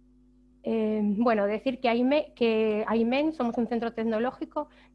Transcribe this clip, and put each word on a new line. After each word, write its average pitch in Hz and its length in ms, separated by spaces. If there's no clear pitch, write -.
Eh, 220 360
bueno, 220 300
decir 220 340
que 247 80
aime, 254 460
que 220 540
aimen 240 440
somos 240 240
un 233 120
centro 233 240
tecnológico 233 760